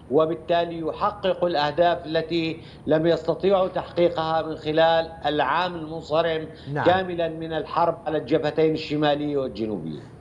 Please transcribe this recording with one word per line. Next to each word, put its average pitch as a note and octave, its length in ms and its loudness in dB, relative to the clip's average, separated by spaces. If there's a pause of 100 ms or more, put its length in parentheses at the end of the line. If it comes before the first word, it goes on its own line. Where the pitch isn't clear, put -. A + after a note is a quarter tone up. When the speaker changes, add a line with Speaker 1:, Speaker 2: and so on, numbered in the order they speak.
(120)
Speaker 1:
وبالتالي E3 680 2
يحقق F3 640 -2
الأهداف E3 640 2
التي D#3+ 560 -2 (260)
لم D#3+ 200 4
يستطيعوا F3 600 2
تحقيقها E3 720 0
من D#3 140 -6
خلال D#3+ 560 2 (140)
العام D3+ 500 0
المنصرم D#3+ 720 -2 (260)
Speaker 2:
نعم. C#3+ 120 0
Speaker 1:
كاملا F3 440 2
من D#3+ 240 -8
الحرب E3 440 0 (100)
على D#3 100 0
الجبهتين D3+ 560 2
الشمالية D3 640 0
والجنوبية. G2+ 640 -4 (220)